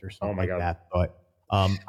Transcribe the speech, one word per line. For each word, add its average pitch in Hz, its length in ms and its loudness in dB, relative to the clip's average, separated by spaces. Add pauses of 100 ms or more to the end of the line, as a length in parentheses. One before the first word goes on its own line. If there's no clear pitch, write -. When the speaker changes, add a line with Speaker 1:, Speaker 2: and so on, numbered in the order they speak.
Speaker 1:
or 95 100 -10
Speaker 2:
Oh - 40 -20 (100)
Speaker 1:
something 101 100 -2
Speaker 2:
my 92 60 0
Speaker 1:
like 90 80 0
Speaker 2:
God. 90 100 -4
Speaker 1:
that. 87 320 -4
But, 90 260 0 (300)
um, 95 300 2 (100)